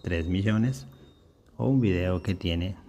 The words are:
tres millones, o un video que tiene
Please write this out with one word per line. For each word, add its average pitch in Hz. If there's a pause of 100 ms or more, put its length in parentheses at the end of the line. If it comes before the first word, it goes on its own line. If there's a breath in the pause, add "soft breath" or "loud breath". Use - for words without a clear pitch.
tres 82
millones, 107 (680 loud breath)
o 120
un 135
video 90
que 98
tiene 87 (120)